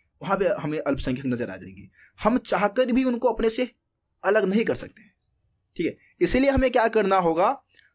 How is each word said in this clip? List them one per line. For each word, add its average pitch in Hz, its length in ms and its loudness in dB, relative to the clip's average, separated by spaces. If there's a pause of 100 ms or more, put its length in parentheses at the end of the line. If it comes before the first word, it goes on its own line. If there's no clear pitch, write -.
(220)
वहाँ 190 140 -2
पे 185 120 0 (120)
हमें 151 180 -4
अल्पसंख्यक 131 480 -4
नजर 117 240 -4
आ 92 60 -12
जाएंगे, 95 320 -18 (340)
हम 233 160 2
चाहकर 208 540 0
भी 262 120 2
उनको 247 240 0
अपने 226 220 0
से 240 180 -4 (560)
अलग 202 200 2
नहीं 196 200 0
कर - 100 -2
सकते - 280 -14
हैं, - 120 -20 (640)
ठीक 165 100 -4
है। - 100 -6 (240)
इसीलिए 254 300 4
हमें 262 200 2
क्या 233 180 2
करना 196 300 2
होगा, 180 440 2 (320)